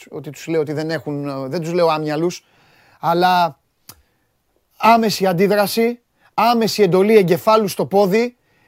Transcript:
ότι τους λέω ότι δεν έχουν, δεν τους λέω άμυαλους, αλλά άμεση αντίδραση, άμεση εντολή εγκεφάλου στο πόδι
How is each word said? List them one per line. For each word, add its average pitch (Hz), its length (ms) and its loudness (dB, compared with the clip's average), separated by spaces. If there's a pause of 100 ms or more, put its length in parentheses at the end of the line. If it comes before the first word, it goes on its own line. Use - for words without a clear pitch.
(100)
ότι 151 200 -14
τους - 160 -18
λέω 160 140 -2
ότι 151 120 -6
δεν 156 180 -6
έχουν, 143 600 -8
δεν 180 100 -6
τους 165 120 -8
λέω 175 160 2
άμυαλους, 156 560 -4 (560)
αλλά 175 580 0 (1200)
άμεση 220 500 2
αντίδραση, 202 760 0 (340)
άμεση 226 480 0
εντολή 196 340 4
εγκεφάλου 202 520 2
στο 170 180 -6
πόδι 208 500 0 (320)